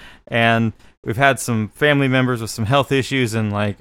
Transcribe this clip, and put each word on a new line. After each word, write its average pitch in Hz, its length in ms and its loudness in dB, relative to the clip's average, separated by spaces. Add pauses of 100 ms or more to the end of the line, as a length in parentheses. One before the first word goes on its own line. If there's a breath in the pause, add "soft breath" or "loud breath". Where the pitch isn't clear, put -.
(280 loud breath)
and 117 440 2 (320 soft breath)
we've 110 120 -4
had 135 240 2
some 110 300 -2
family 143 380 2
members 127 320 0
with 110 100 -8
some 110 160 -4
health 139 260 0
issues, 127 420 0
and, 107 180 -2
like, 104 280 -4